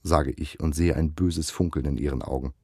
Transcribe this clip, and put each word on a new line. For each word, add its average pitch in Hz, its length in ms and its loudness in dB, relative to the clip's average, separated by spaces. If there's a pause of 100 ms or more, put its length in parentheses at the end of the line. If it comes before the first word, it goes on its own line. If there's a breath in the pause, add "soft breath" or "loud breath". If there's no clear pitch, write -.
sage 76 300 2
ich - 280 -8
und 78 140 0
sehe 82 220 4
ein 78 180 0
böses 85 380 0
Funkeln 78 340 -2
in 69 120 0
ihren 67 240 -2
Augen. 67 320 -4 (100)